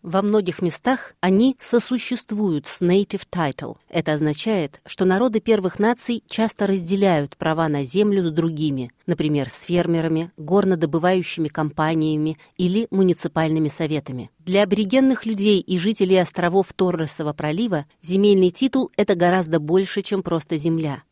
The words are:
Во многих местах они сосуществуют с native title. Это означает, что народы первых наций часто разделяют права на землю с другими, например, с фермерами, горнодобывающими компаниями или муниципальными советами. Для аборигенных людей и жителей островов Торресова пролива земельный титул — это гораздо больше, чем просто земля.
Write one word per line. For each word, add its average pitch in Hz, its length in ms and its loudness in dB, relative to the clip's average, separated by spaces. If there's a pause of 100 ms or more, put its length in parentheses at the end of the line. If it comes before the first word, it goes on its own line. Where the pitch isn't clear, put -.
Во 190 180 0
многих 202 400 0
местах 240 600 -2
они 208 400 4
сосуществуют 214 1040 -2
с - 140 -6
native 190 400 0 (100)
title. 139 460 -4 (100)
Это 160 240 -2
означает, 151 760 -2
что - 200 -4
народы 208 340 2
первых 202 400 0
наций 233 480 0
часто 214 400 -2
разделяют 185 720 0
права 160 320 0
на 143 160 -2
землю 196 420 2
с 160 60 0
другими, 151 580 -2 (140)
например, 147 440 0
с - 120 -8
фермерами, 165 760 0
горнодобывающими 170 1120 0
компаниями 156 920 -2 (200)
или 185 340 0
муниципальными 160 760 0
советами. 147 600 -6 (100)
Для 185 240 0
аборигенных 220 640 2
людей 208 360 2
и 180 180 -2
жителей 190 380 2
островов 175 560 0
Торресова 160 580 -2
пролива 156 540 -4 (160)
земельный 185 500 4
титул — 262 460 -2
это 208 180 2
гораздо 170 460 2
больше, 185 400 0
чем 190 200 -4
просто 165 360 -4
земля. 156 540 -2